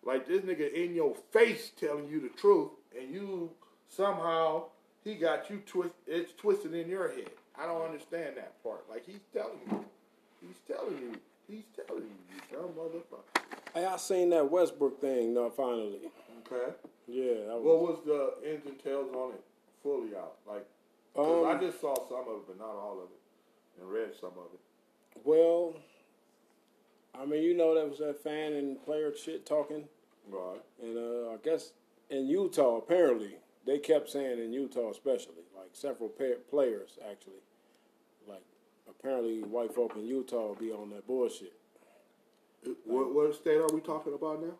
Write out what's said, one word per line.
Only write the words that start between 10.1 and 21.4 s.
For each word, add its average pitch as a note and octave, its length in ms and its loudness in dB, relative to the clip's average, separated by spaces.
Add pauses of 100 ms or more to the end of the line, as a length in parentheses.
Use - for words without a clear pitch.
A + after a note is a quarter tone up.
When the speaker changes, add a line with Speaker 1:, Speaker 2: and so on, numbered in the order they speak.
Speaker 1:
He's - 160 -20 (100)
telling - 320 -6
you. B2 140 -10 (380)
He's G#3+ 140 -14 (120)
telling - 280 -8
you, - 60 -12 (240)
you - 240 -16
dumb F3 200 -8
motherfucker. - 680 -6 (300)
Speaker 2:
Hey, E3+ 120 0
I F#3 120 -2
seen F3+ 320 2
that D#3 200 6
Westbrook D3 520 4
thing, B2 320 2
though, A#2+ 160 2
finally. A2+ 500 -4 (480)
Speaker 1:
Okay. B2 240 -6 (380)
Speaker 2:
Yeah, B2+ 240 0 (140)
that A#2 120 -4
was A#2+ 60 -6
Speaker 1:
What D#3+ 160 8
was E3 240 0
the C#3+ 480 0
ins C#3+ 120 -8
and C#3 160 -14
tails C#3 320 -4
on B2+ 200 -6
it G2 100 -14 (400)
fully A#2+ 320 -2
out? F2 200 -10 (120)
Like, G#2 180 -10 (480)
'cause D#3+ 340 4